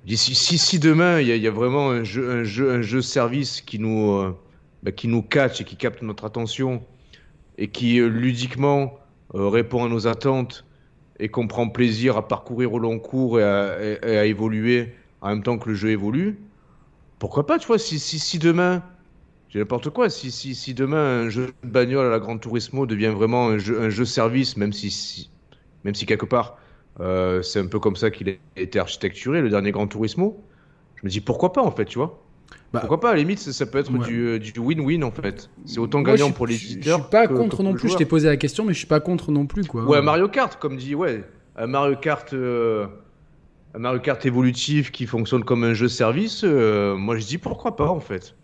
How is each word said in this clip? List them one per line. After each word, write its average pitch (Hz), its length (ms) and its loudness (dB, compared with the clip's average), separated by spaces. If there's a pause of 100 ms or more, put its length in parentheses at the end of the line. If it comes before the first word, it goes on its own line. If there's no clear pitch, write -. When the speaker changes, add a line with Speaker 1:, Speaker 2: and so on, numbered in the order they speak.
Speaker 1:
Je 90 60 -16
dis, 113 100 -2
si, 131 160 0
si, 170 240 2
si - 200 2
demain, 160 420 6
il 127 80 2
y 117 40 4
a, 117 40 2
il 110 60 0
y 110 40 0
a 110 60 2
vraiment 127 360 0
un 120 160 0
jeu, 120 260 -4
un 120 120 0
jeu, 117 280 0
un 123 120 0
jeu 117 180 0
service 127 640 -2
qui - 160 -10
nous, 110 320 0
euh, 95 260 0 (460)
bah, 98 100 -4
qui - 160 -6
nous 113 140 2
catch 135 400 0
et - 20 -8
qui - 120 -16
capte 113 260 -6
notre 107 240 -10
attention 120 560 -4 (760)
et 101 120 -6
qui, 120 320 2
euh, 117 80 6
ludiquement, 127 880 0 (360)
euh, 98 140 0
répond 117 340 0
à 120 60 0
nos 113 180 -2
attentes 127 600 -2 (520)
et 110 120 -4
qu'on 117 160 -2
prend 120 240 -2
plaisir 120 480 2
à 107 100 -4
parcourir 120 460 -2
au 120 40 0
long 113 200 -2
cours 120 420 0
et 104 40 6
à, 101 380 2
et, 107 200 -4
et 110 160 2
à 104 80 4
évoluer 110 680 0 (300)
en 98 60 -4
même 104 140 -2
temps 120 140 0
que 110 140 -6
le 107 40 -2
jeu 101 140 -2
évolue, 123 500 0 (800)
pourquoi 143 280 -2
pas, 330 120 2
tu - 80 -6
vois, 226 120 4
si, 151 200 -2
si, 160 200 -6
si 165 200 -4
demain, 175 440 4 (680)
j'ai 104 120 -4
n'importe 120 280 -2
quoi, 226 220 2
si, - 200 -10
si, 131 240 -10
si 127 200 -10
demain 135 480 2
un 117 80 0
jeu 123 160 -2 (160)
de 123 80 -10
bagnole 127 380 4
à - 20 4
la 113 80 2
Gran 110 180 -6
Turismo 117 480 -4
devient 110 320 0
vraiment 117 320 4
un 110 80 2
jeu, 104 240 -2
un 110 80 0
jeu 107 160 0
service, 123 540 0
même 104 160 0
si, 104 160 -6
si, - 400 -12 (540)
même 101 100 -4
si - 100 -8
quelque 107 220 -2
part 120 320 -2 (420)
euh, 92 420 0
c'est 104 180 -4
un 90 60 -2
peu 104 120 -4
comme 101 180 0
ça 110 140 0
qu'il 98 180 -6
a - 320 -10
été 120 180 -2
architecturé, 104 640 -2
le 120 100 2
dernier 101 220 2
Gran 104 140 -2
Turismo. 139 560 -2 (540)
Je - 80 -18
me 95 60 -4
dis, 98 100 -4
pourquoi - 320 0
pas, 269 100 2
en 220 80 4
fait, - 140 -2
tu - 140 -8
vois ? 156 220 -4 (520)
Speaker 2:
Bah, - 80 -2
Speaker 1:
Pourquoi 156 200 0
pas, 233 100 4
à - 20 4
la 175 60 4
limite, 180 200 0
ça, 143 140 -10
ça 131 140 -4
peut 135 120 -4
être 135 140 -2
Speaker 2:
ouais. 120 140 0
Speaker 1:
du, 117 200 -2
euh, 117 120 0
du 107 200 -10
win-win, 151 460 0
en 120 80 -2
fait. - 360 -8 (160)
C'est - 140 -8
autant 117 220 0
Speaker 2:
Moi, 160 80 2
Speaker 1:
gagnant 214 100 8
Speaker 2:
je 147 60 6
suis, 139 80 4
Speaker 1:
pour 120 140 -2
les 117 80 0
Speaker 2:
je 113 40 -4
suis 101 140 -10
Speaker 1:
éditeurs 151 360 0
Speaker 2:
pas 220 200 6
Speaker 1:
que, 143 40 0
que 127 60 2
Speaker 2:
contre 117 180 0
Speaker 1:
pour 190 80 -2
Speaker 2:
non 190 80 0
Speaker 1:
le 120 60 -2
Speaker 2:
plus, 226 100 0
je 180 40 2
Speaker 1:
joueur. 185 60 0
Speaker 2:
t'ai 165 60 4
posé 156 220 4
la 147 100 6
question, 147 280 -2
mais 202 80 2
je 147 60 0
suis - 80 -10
pas 156 140 4
contre 175 300 -2
non 143 160 2
plus, 202 180 -4
quoi. 117 200 -4
Speaker 1:
Ou 139 100 6
un 143 80 6
Mario 165 260 4
Kart, 262 300 0
comme 139 180 -4
dit, 135 180 -8
ouais. 143 280 -2 (340)
Un 117 120 -4
Mario 139 260 2
Kart, 143 380 -4
euh, 117 540 0 (880)
un 113 40 -12
Mario 123 220 -2
Kart 135 260 -2
évolutif 127 640 2
qui 123 160 -8
fonctionne 117 380 0
comme 120 180 2
un 117 100 4
jeu 113 140 2
service, 127 560 0
euh, 107 540 4
moi, 107 200 -2
je 110 80 -4
dis, 135 140 -6
pourquoi - 380 -6
pas, 147 140 0
en 165 100 -2
fait ? - 440 -10